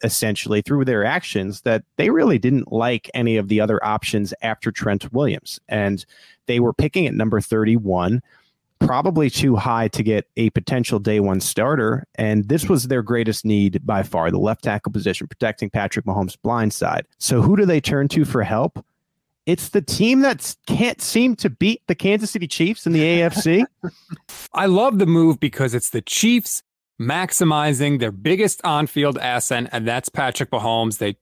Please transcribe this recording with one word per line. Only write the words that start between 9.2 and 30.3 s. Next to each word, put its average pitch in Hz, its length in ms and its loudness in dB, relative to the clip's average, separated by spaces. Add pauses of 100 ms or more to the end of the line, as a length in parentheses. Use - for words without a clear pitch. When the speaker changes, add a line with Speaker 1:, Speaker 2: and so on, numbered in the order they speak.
Speaker 1:
too 131 260 2
high 113 320 0
to - 140 -4
get 104 340 0
a 113 140 2
potential 120 480 -2
day 107 200 0
one 98 220 2
starter. 120 680 0 (100)
And 107 320 0
this 151 200 0
was 127 200 2
their 127 140 0
greatest 113 420 -2
need 101 420 2
by 101 160 0
far, 85 280 0
the 92 80 0
left 107 240 0
tackle 104 300 -4
position, 98 340 -4
protecting 107 440 -4
Patrick 104 340 -4
Mahomes' 95 380 -4
blind 113 320 0
side. 80 320 -4 (120)
So 123 220 0
who 175 160 4
do 202 80 4
they 165 160 4
turn 143 280 0
to 151 180 2
for 120 160 0
help? 110 420 -2 (640)
It's 170 240 -2
the 202 100 2
team 233 400 2
that 269 200 2
s-, - 160 -10 (100)
can't - 340 -2
seem 240 360 2
to - 120 -2
beat 196 380 -2
the 180 80 0
Kansas 202 360 0
City 175 160 -4
Chiefs 180 400 -2
in 165 60 2
the 156 100 4
A 170 200 2
F 165 120 0
C. 196 300 2 (440)
Speaker 2:
<laughs> - 440 -18
I 190 140 0
love 208 320 4
the 190 80 4
move 165 340 4
because 135 340 -2
it's - 160 -4
the 110 120 -4
Chiefs - 600 0 (380)
maximizing 147 1000 0
their 110 120 -2
biggest 175 520 0
on-field 147 540 0
asset, 123 540 -2
and 113 140 -4
that's 120 220 -2
Patrick 131 420 -4